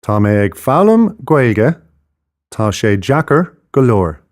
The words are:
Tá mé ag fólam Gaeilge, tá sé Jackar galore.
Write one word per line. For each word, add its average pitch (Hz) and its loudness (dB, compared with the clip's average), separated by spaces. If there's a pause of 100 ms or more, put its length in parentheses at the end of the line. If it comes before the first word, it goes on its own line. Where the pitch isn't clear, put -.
Tá 107 -4
mé 104 2 (100)
ag 101 -4
fólam 208 0 (100)
Gaeilge, 123 2 (800)
tá - -4
sé 101 -2
Jackar 147 -2 (180)
galore. 104 0 (140)